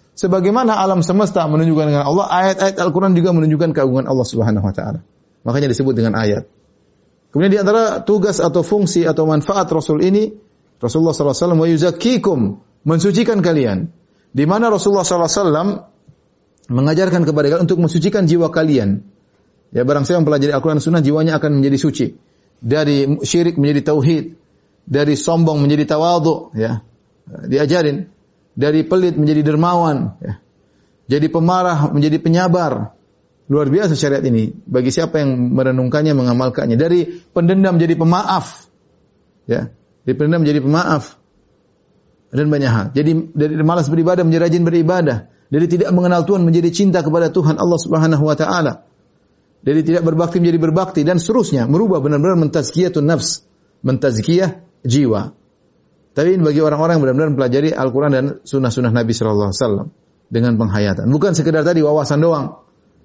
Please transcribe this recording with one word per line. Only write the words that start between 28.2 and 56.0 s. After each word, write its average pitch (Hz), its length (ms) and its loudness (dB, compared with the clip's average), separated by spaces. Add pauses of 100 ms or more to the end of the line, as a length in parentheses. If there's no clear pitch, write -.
Dari 151 320 0
pelit 180 320 0
menjadi 151 240 2
dermawan, 156 800 0
ya. - 160 -10 (720)
Jadi 147 160 0
pemarah 165 640 0
menjadi 147 320 0
penyabar. 165 720 -2 (560)
Luar 143 160 0
biasa 160 320 0
syariat 139 240 0
ini. 117 320 0
Bagi 123 400 -2
siapa 165 240 -2
yang 127 340 -2
merenungkannya, 131 600 0
mengamalkannya. 123 640 0
Dari 170 420 0 (140)
pendendam 185 420 2
jadi 165 220 2
pemaaf. 180 720 -2 (800)
Ya. 117 240 -4 (320)
Dari 127 80 -2
pendendam 156 320 0
jadi 147 160 0
pemaaf. 151 560 -2 (1120)
Dan 151 160 0
banyak 143 220 0
hal. 107 160 0 (100)
Jadi 160 380 0
dari 151 260 -2
malas 156 300 0
beribadah 165 340 2
menjadi 165 240 2
rajin 170 160 2
beribadah. 165 640 0 (240)
Dari 156 160 2
tidak 175 240 0
mengenal 180 320 2
Tuhan 185 240 2
menjadi 170 240 2
cinta 180 320 0
kepada 160 240 0
Tuhan 156 320 0
Allah 175 160 2
Subhanahu 156 480 0
wa 151 140 0
taala. 170 500 -2 (760)
Dari 151 240 0
tidak 170 160 0
berbakti 165 400 0
menjadi 170 160 2
berbakti 165 480 0
dan 175 160 0
seterusnya, 147 480 0
merubah 180 320 2
benar-benar 147 320 0
mentazkiyatun 160 720 0
nafs, 151 400 -2 (400)
mentazkiyah 139 720 0 (240)
jiwa. 120 560 0 (760)